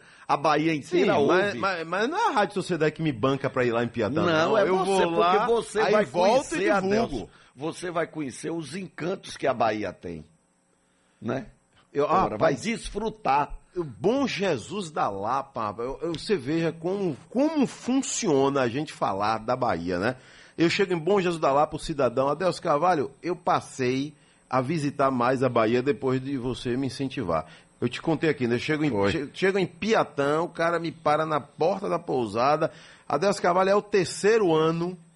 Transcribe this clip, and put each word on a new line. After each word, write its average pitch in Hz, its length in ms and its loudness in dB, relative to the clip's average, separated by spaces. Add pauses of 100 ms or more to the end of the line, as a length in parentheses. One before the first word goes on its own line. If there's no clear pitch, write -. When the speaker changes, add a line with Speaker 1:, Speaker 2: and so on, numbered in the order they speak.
(260)
Speaker 1:
a 147 120 0
Bahia 151 360 2
inteira 160 420 2
Speaker 2:
Sim, 143 120 4
mas, 185 200 4
Speaker 1:
ouve. 202 120 -4
Speaker 2:
mas, 175 280 -4
mas 196 220 0
não 349 80 -4
é 440 120 2
a - 20 -4
Rádio 208 240 0
Sociedade 156 380 0
que - 100 -8
me 156 80 0
banca 131 380 0
pra 127 160 0
ir 120 80 2
lá 117 100 2
em 117 60 -2
Piatã, 117 240 -2 (120)
Speaker 1:
Não, - 0 - (260)
Speaker 2:
não. 220 60 4
Speaker 1:
é 208 100 4
Speaker 2:
Eu 190 100 2
Speaker 1:
você, 185 80 0
Speaker 2:
vou 190 160 2 (120)
Speaker 1:
porque 170 60 0 (180)
Speaker 2:
lá, 220 100 2
Speaker 1:
você 226 340 0
Speaker 2:
aí 208 100 2
Speaker 1:
vai 214 140 4
Speaker 2:
volto 185 400 2
e - 40 -14
Speaker 1:
conhecer, 208 240 0
Speaker 2:
divulgo. 196 300 2
Speaker 1:
Adelson, - 260 -6 (240)
você 160 380 -8
vai 165 160 -2
conhecer 151 440 -8
os 160 240 -8
encantos 196 640 -8
que - 80 -6
a 120 80 2
Bahia 110 380 0
tem, 85 320 -12 (1000)
né? 117 260 -6 (460)
Speaker 2:
Eu, 143 120 2
Speaker 1:
Agora, 156 320 2
vai 160 160 2
Speaker 2:
rapaz, 139 100 -6
Speaker 1:
desfrutar. 202 920 -4 (200)
Speaker 2:
o 180 80 -4
Bom 202 440 0
Jesus 175 600 -4
da 151 200 -2
Lapa, 113 560 -4
rapaz, 107 220 -6
eu, 131 140 -8
eu, 165 120 -4
você 196 220 -2
veja 160 360 -2
como, 170 440 -4 (140)
como 294 380 2
funciona 143 960 0
a 127 60 2
gente 139 260 -4
falar 107 440 -2
da 110 180 -2
Bahia, 90 440 -2
né? 117 160 0 (420)
Eu 165 140 4
chego 190 220 0
em 175 40 0
Bom 180 240 2
Jesus 175 180 -2
da 156 120 2
Lapa, 151 240 2
o 147 40 -6
cidadão, 131 500 0
"Adelson 160 320 -2
Carvalho, 156 500 0 (100)
eu 175 140 -4
passei 135 800 -2 (360)
a 127 120 2
visitar 139 500 0
mais 123 320 2
a 131 60 4
Bahia 120 340 2
depois 131 400 0
de 139 140 -6
você 120 400 -4
me 139 100 -2
incentivar." 113 580 -4 (360)
Eu 123 80 0
te - 120 -8
contei 160 280 0
aqui, 127 180 0
né? 117 80 2
Eu 120 40 0
chego 151 260 -2
em, 147 60 2
Speaker 1:
Foi. 101 200 2
Speaker 2:
che-, 143 220 -4
chego 190 260 0
em 180 80 2
Piatã, 151 760 0
o 170 80 -2
cara 165 300 -2
me 165 120 -6
para 151 360 0
na 151 120 0
porta 190 500 -2
da 175 100 0
pousada. 135 720 0 (360)
"Adelson 180 340 0
Carvalho, 185 280 2
é 196 60 6
o 208 80 4
terceiro 202 720 2
ano 165 440 0 (180)